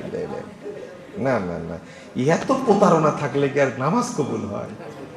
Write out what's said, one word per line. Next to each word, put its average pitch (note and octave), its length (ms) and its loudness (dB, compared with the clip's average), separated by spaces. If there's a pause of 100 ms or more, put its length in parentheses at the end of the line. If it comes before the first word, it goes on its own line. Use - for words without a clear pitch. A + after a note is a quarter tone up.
ইন্না - 120 -6
ইলাইহি। - 1040 -10
না, B2+ 160 2
না, F2 200 -6
না, E2+ 200 -8 (380)
ইহা D3+ 220 2 (100)
তো C4+ 60 4 (120)
প্রতারণা E3+ 440 6
থাকলে C#3+ 380 0
কি C3+ 120 2
আর C3+ 180 4
নামাজ F3 380 0
কবুল A2+ 300 -2
হয়? G#2+ 220 -6 (480)